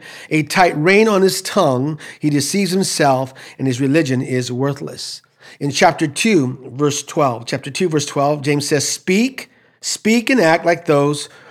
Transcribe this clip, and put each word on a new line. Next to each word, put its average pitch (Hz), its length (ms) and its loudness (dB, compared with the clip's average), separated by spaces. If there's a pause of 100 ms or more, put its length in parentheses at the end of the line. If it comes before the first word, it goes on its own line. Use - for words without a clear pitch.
(300)
a 156 140 0
tight 175 340 2
rein 196 300 4
on 202 140 2
his 190 200 2
tongue, 147 580 0 (200)
he 151 100 -2
deceives 165 420 0
himself 139 640 0 (240)
and 135 100 -2
his 127 120 0
religion 135 420 2
is 127 300 -4
worthless." 139 680 -6 (380)
In 143 120 -4
chapter 165 360 2
two, 135 680 0
verse 143 300 -2
twelve, 123 420 -2
chapter 139 240 -8
two, 175 200 -2
verse 147 160 -2
twelve, 147 380 0
James 143 220 0
says, 147 220 0
"Speak, 226 640 -2 (300)
speak 226 480 0
and 262 100 2
act 165 260 4
like 170 200 0
those 147 420 0 (240)